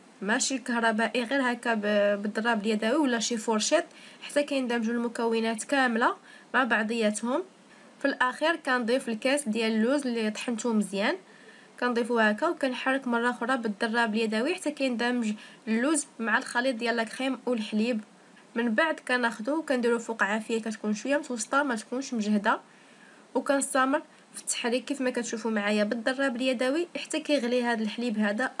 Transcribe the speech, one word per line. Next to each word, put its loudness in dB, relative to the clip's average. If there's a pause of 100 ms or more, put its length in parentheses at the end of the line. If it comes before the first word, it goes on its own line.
(220)
ماشي 0
الكهربائي، 0
غير 0
هكا -2
ب-، 2
بالضراب -2
اليدوي 0
ولا 2
شي -2
فورشيط 2 (380)
حتى 0
كيندمجوا -2
المكونات 0
كامله 2 (380)
مع 4
بعضياتهم. 0 (560)
في -2
الاخير 2
كنضيف 0
الكاس 0
ديال 2
اللوز 2
اللي 0
طحنته -4
مزيان، 0 (640)
كنضيفوه 2
هكا 2
وكنحرك -2
مره 2
اخرى -2
بالضراب 0
اليدوي 0
حتى -4
كيندمج 0 (360)
اللوز 0 (120)
مع 0
الخليط -2
ديال -2
لا 0
كريم -4
والحليب. 0 (540)
من 0
بعد 2
كناخذوه 0
وكنديروه 2
فوق -6
عافيه 0
كتكون -4
شويه 0
متوسطه، -2
ما -2
تكونش -6
مجهده، 2 (760)
وكنستمر 2 (300)
في -18
التحريك -2
كيف -4
ما 0
كتشوفوا -4
معايا 2
بالضراب 0
اليدوي 0
حتى -6
كيغلي 0
هذا 0
الحليب -2
هذا 0 (100)